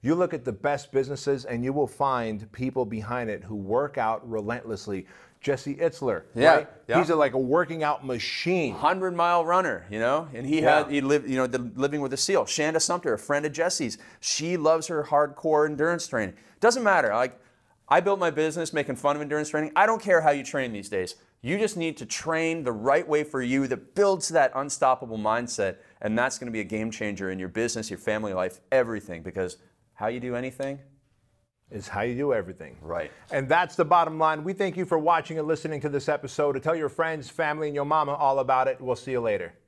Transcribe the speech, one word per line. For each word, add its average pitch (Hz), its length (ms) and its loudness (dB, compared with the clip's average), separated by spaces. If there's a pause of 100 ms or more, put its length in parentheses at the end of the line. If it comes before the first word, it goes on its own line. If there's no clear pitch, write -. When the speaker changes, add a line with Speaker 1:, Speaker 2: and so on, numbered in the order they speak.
Speaker 1:
You 143 140 2
look 175 180 0
at 127 120 -6
the 123 60 -6
best 143 400 -4
businesses, 135 540 0
and 120 180 -4
you 131 100 -2
will 143 140 2
find 117 640 -2
people 127 340 -2
behind 113 440 -6
it 101 140 -6
who 104 120 -10
work 117 420 0
out 113 320 -2
relentlessly. 107 760 -6 (340)
Jesse 139 360 -2
Itzler, 135 480 -2 (100)
Speaker 2:
Yeah, 147 220 8
Speaker 1:
right? - 120 0 (200)
Speaker 2:
yeah. 117 100 4
Speaker 1:
He's 143 140 4
a, 165 40 4
like, 143 180 4
a 135 60 0
working 160 440 0
out 147 200 0
machine. 135 720 -2
Speaker 2:
Hundred 185 420 0
mile 170 300 4
runner, 165 440 0
you 107 100 -4
know, 143 340 2
and 123 140 -8
he 151 140 2
Speaker 1:
Yeah. 151 180 6
Speaker 2:
had, 147 120 -4
he 143 80 2
lived, 139 300 2
you 131 60 0
know, 131 100 2
the, 123 140 -2 (160)
living 143 260 -2
with 135 100 -4
a 135 60 -4
seal. 165 280 2
Shanda 156 360 0
Sumter, 175 320 0
a 104 60 -2
friend 147 260 -2
of 147 80 -2
Jesse's, 165 460 -2 (200)
she 170 380 -2
loves 160 300 2
her 156 160 -2
hardcore 151 680 2
endurance 160 380 0
training. 104 280 -2 (240)
Doesn't 240 220 4
matter. 180 320 4
Like, 120 260 0 (480)
I 156 120 6
built 190 200 2
my 170 120 2
business 156 420 -2
making 143 220 -2
fun 143 200 0
of 147 60 -6
endurance 147 280 -4
training. 151 260 -2
I 196 100 6
don't 220 160 2
care 180 200 4
how 156 100 6
you 143 120 0
train 127 300 -4
these 101 160 -10
days. 92 260 -2 (260)
You 160 180 -2
just 214 180 0
need 165 200 -4
to 123 100 -12
train 165 560 -2
the 123 80 -2
right 135 360 2
way 151 160 2
for 147 200 -4
you 131 240 2
that 120 260 -6
builds 190 360 2
that 151 260 4
unstoppable 131 640 0
mindset, 107 580 -2 (240)
and 107 160 0
that's 127 220 0
gonna 123 120 -10
be 110 100 -4
a 101 40 -4
game 110 240 -4
changer 101 400 -6
in 92 80 -4
your 92 120 -6
business, 113 420 -4
your 92 80 -10
family 107 340 -2
life, 92 260 -2 (120)
everything, 110 500 0
because 90 360 -6 (360)
how 107 140 -4
you 123 120 -4
do 123 160 -6
anything 131 440 -8 (920)
Speaker 1:
is 104 200 -12
how 101 120 -4
you 120 140 -2
do 139 180 0
everything. 87 480 -6
Speaker 2:
Right. 82 300 -6 (180)
Speaker 1:
And 135 200 -2
that's 170 260 2
the 175 80 2
bottom 160 340 4
line. 156 280 0
We 190 80 -4
thank 185 240 -2
you 180 80 -2
for 170 120 2
watching 160 400 0
and 151 80 -2
listening 156 360 -2
to 147 80 -2
this 139 180 -2
episode. 147 460 0
To 131 80 -4
tell 160 160 0
your 156 100 -2
friends, 160 420 -4
family, 151 380 -2
and 147 80 -4
your 143 80 0
mama 147 300 2
all 139 260 2
about 131 300 2
it. 131 100 -4
We'll 127 160 -2
see - 160 -8
you 127 80 2
later. 101 320 -2 (160)